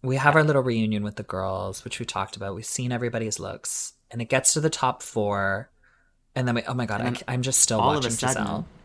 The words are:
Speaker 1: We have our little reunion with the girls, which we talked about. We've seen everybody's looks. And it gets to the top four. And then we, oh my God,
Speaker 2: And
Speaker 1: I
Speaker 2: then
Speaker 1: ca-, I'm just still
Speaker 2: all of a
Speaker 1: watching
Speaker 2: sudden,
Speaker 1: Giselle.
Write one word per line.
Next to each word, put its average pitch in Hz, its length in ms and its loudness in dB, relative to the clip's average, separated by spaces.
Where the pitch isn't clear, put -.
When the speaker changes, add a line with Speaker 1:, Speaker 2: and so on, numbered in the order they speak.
Speaker 1:
We 131 140 0
have 143 180 6
our 156 80 8
little 147 180 6
reunion 110 420 2
with 104 120 -6
the 104 80 -10
girls, 95 600 -4
which - 160 -10
we 117 60 -6
talked 95 300 -6
about. 98 200 -8
We've 110 100 -10
seen 123 260 -4
everybody's 113 480 -4
looks. - 540 -8
And 120 100 -6
it 113 40 -4
gets - 280 2
to 156 80 2
the 156 80 2
top 131 320 0
four. 101 680 0
And 127 120 0
then 120 80 2
we, 117 80 -2
oh - 100 -6
my 123 120 -2
God, 107 160 -4
Speaker 2:
And 127 80 -2
Speaker 1:
I - 20 -2
Speaker 2:
then 120 40 -4
Speaker 1:
ca-, - 120 -12
I'm 127 140 -2
just 127 180 2
still 110 200 4
Speaker 2:
all 120 120 6
of 151 40 2
a - 20 0
Speaker 1:
watching 123 140 0
Speaker 2:
sudden, 127 320 0
Speaker 1:
Giselle. - 240 -4